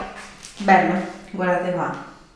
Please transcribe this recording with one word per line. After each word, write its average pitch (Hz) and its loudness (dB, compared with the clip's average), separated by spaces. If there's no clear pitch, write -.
bello, 185 6
guardate 180 0
qua. - -6